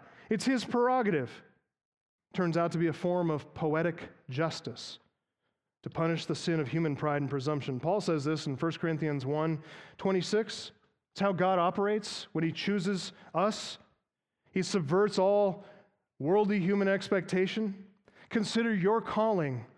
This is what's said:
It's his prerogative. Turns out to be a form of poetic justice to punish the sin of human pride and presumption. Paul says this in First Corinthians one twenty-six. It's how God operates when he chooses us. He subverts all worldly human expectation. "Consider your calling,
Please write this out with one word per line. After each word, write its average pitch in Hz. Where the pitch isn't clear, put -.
It's 220
his 254
prerogative. 240
Turns 170
out 170
to 165
be 165
a 151
form 175
of 147
poetic 165
justice 131
to -
punish 165
the 160
sin 165
of 135
human 156
pride 143
and 135
presumption. 139
Paul 180
says 156
this 156
in 135
First 165
Corinthians 151
one 151
twenty-six. 196
It's -
how 202
God 185
operates 202
when 160
he 165
chooses 196
us. 202
He 190
subverts 190
all 196
worldly 196
human 196
expectation. 190
"Consider 226
your 202
calling, 165